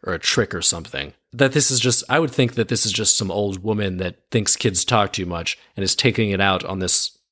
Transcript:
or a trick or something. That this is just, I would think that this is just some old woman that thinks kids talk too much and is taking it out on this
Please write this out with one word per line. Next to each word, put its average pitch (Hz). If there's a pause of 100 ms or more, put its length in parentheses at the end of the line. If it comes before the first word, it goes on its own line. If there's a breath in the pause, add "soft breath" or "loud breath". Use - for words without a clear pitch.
or 92
a 82
trick -
or 85
something. 73 (180)
That 131
this 143
is 127
just, 123
I 135
would 160
think 123
that 113
this -
is 107
just 107
some 95
old 95
woman 104
that 90
thinks 110
kids 98
talk 104
too 95
much 85 (180 soft breath)
and 98
is 92
taking 110
it 98
out 95
on 95
this - (140)